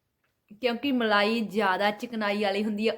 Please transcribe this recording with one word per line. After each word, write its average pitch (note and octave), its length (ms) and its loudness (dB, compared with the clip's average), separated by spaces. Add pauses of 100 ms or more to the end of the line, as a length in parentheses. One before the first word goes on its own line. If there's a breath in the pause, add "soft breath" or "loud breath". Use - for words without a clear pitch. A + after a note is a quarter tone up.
(540)
ਕਿਉਂਕਿ A#3+ 380 -2
ਮਲਾਈ A3 520 2
ਜ਼ਿਆਦਾ G3 500 0
ਚਿਕਨਾਈ G#3 500 -4
ਵਾਲੀ G3+ 200 0
ਹੁੰਦੀ G#3+ 240 -2
ਹੈ, G#3+ 100 0